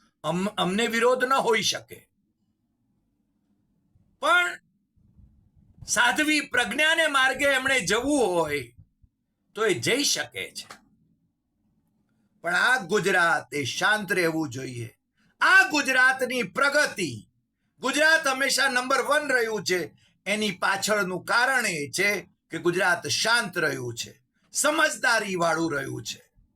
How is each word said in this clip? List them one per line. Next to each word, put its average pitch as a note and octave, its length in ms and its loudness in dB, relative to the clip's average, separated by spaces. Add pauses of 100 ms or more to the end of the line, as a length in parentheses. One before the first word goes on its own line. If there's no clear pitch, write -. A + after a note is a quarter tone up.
(240)
અમ-, F#3 340 -2
અમને F#3+ 300 0
વિરોધ A#3 360 2
ન B3+ 100 2
હોઈ A3+ 280 2
શકે, - 480 -6 (2000)
પણ F4 400 2 (1300)
સાધ્વી D4 540 2
પ્રજ્ઞાને D4+ 640 0
માર્ગે C4+ 380 2
એમણે C4 340 2
જવું A#3+ 480 2
હોય D3+ 480 -2 (800)
તો A3 120 -2
એ G3 80 2
જઈ G#3+ 300 -2
શકે - 480 -4
છે. - 360 -18 (1500)
પણ F3 140 -2
આ A3+ 220 2
ગુજરાત F3 760 0
એ C#3+ 100 -4
શાંત G3+ 480 -2
રહેવું E3 380 0
જોઈએ. B2 500 -12 (420)
આ F#4 280 6
ગુજરાતની C4 720 2
પ્રગતિ, B3+ 840 -2 (500)
ગુજરાત D4+ 480 2
હંમેશા C4 400 0
નંબર B3+ 340 0
વન C#4+ 300 0
રહ્યું A3+ 320 0
છે, F3+ 320 -4 (300)
એની G#3+ 260 -2
પાછળનું G3 760 -2
કારણ A#3+ 400 0
એ D3 260 -4
છે G3 380 -2 (200)
કે D#3+ 80 -10
ગુજરાત F3 500 0
શાંત A3 500 0
રહ્યું C3+ 360 -4
છે, - 300 -12 (300)
સમજદારીવાળું G#3+ 1200 0
રહ્યું C3 300 -6
છે. - 280 -14 (240)